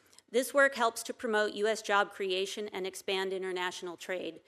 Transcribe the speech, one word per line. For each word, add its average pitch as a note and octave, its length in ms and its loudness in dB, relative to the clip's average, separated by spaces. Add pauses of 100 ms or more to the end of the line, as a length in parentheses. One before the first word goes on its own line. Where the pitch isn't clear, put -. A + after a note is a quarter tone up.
(320)
This B3+ 200 0
work C4+ 220 6
helps A#3 300 2
to B3 100 -8
promote G#3+ 400 0
U G3+ 140 0
S G#3+ 160 0
job G3+ 280 4
creation G3 640 -4
and F#3 140 -4
expand F#3+ 460 -2
international F3+ 640 -4
trade, E3 500 -6